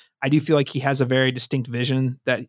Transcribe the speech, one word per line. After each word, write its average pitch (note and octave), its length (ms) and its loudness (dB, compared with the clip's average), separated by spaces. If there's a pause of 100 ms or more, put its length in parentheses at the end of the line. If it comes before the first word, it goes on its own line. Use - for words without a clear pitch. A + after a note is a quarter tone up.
(220)
I C#3 60 -2
do D3+ 120 4
feel D3+ 160 2
like C#3+ 140 2
he C3+ 100 -6
has C3+ 220 0
a B2 40 4
very C3 260 2
distinct B2+ 380 -4
vision B2+ 560 -2
that B2+ 240 -2